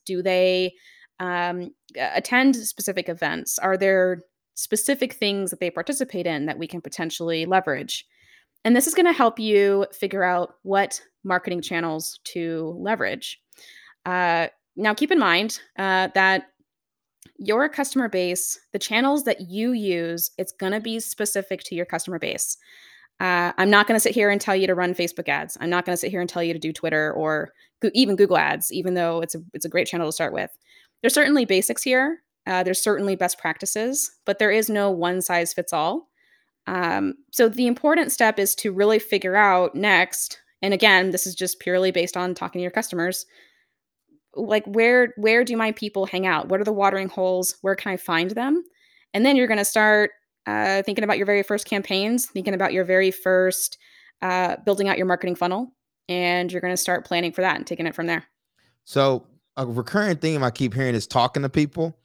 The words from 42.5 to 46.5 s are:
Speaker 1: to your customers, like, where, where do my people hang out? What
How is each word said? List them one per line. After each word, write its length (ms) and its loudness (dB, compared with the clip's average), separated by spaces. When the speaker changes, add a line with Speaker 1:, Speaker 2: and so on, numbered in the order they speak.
Speaker 1:
to 40 -4
your 60 -4
customers, 560 -4
like, 300 0
where, 520 4
where 260 4
do 140 -2
my 140 0
people 340 -4
hang 220 -2
out? 220 0
What 120 0